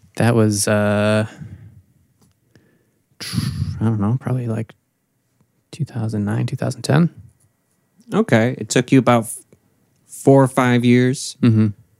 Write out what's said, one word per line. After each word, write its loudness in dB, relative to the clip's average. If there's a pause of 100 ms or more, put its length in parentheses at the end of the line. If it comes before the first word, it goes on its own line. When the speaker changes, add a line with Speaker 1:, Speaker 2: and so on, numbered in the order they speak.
(160)
Speaker 1:
That 2
was, 0
uh, 0 (1900)
I -6
don't 0
know, 0
probably, -6
like, -8 (960)
two -8
thousand -6
nine, -2
two -8
thousand -6
ten. 2 (1040)
Speaker 2:
Okay. 2
It -10
took 0
you 6
about 2
f-, -14 (680)
four 4
or 2
five 0
years 0
Speaker 1:
Mm-hmm. 4 (320)